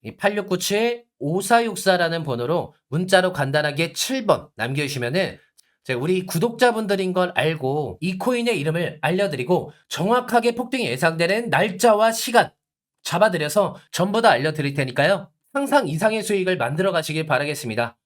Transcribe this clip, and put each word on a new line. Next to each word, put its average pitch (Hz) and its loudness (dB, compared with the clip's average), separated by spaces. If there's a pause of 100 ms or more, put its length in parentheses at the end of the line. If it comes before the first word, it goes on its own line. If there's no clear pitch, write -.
(180)
팔육구칠 208 -2 (140)
오사육사라는 180 0
번호로 127 -2 (140)
문자로 185 2
간단하게 147 -2
칠 262 -4
번 143 2
남겨주시면은 135 -4 (460)
제가 175 -2
우리 185 0
구독자분들인 214 0
걸 180 0
알고 143 -2
이 185 -4
코인의 240 0
이름을 160 -4
알려드리고 156 0 (160)
정확하게 233 0
폭등이 240 -4
예상되는 170 0
날짜와 214 4
시간 226 2 (520)
잡아드려서 170 2 (160)
전부 202 0
다 220 8
알려드릴 143 0
테니까요. 143 0 (220)
항상 277 2
이상의 214 0
수익을 185 0
만들어 156 0
가시길 156 -2
바라겠습니다. 127 -2